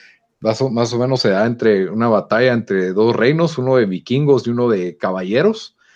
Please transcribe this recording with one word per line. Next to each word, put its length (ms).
Más 240
o, 80
más 220
o 60
menos 220
se 100
da 140
entre 460
una 180
batalla 440
entre 400
dos 240
reinos, 420
uno 180
de 100
vikingos 600
y 40
uno 180
de 280
caballeros. 800